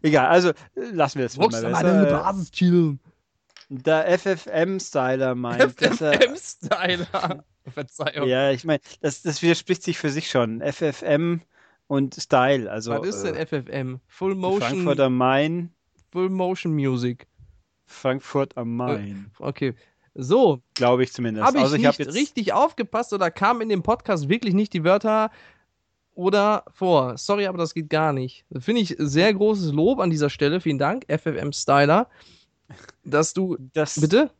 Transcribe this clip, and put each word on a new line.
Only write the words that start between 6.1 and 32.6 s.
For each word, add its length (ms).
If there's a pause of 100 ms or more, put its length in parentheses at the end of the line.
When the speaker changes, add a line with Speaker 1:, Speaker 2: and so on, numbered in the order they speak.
Speaker 2:
F 80
F 80
M-Styler. 1200
<laughs> 240
Verzeihung. 540
Speaker 1:
Ja, 240
ich 140
mein, 140 (220)
das, 200
das 200
widerspricht 420
sich 140
für 120
sich 200
schon. 320
F 200
F 200
M 400 (460)
und 280
Style, 540
also, 220
Speaker 2:
Was 160
ist 160
denn 120
Speaker 1:
äh, 40
Speaker 2:
F 140
F 160
M? 380
Full 280
Motion 340
Speaker 1:
Frankfurter 400
Main. 600 (400)
Speaker 2:
Full 180
Motion 440
Music. 520 (600)
Speaker 1:
Frankfurt 720
am 100
Speaker 2:
Äh, 160
Speaker 1:
Main. 560
Speaker 2:
okay. 340 (420)
So. 460 (140)
Speaker 1:
Glaube 280
ich 100
zumindest. 340
Speaker 2:
Hab 80
ich 60
Speaker 1:
Also, 140
ich 100
hab 120
Speaker 2:
nicht 100
Speaker 1:
jetzt 80
Speaker 2:
richtig 380
aufgepasst 600
oder 180
kamen 300
in 80
dem 120
Podcast 480
wirklich 240
nicht 200
die 100
Wörter 480 (840)
oder 560
vor? 460
Sorry, 300
aber 100
das 160
geht 160
gar 240
nicht. 320 (140)
Finde 220
ich 180
sehr 340
großes 380
Lob 280
an 120
dieser 180
Stelle. 320
Vielen 160
Dank, 300
F 180
F 100
M-Styler, 720 (920)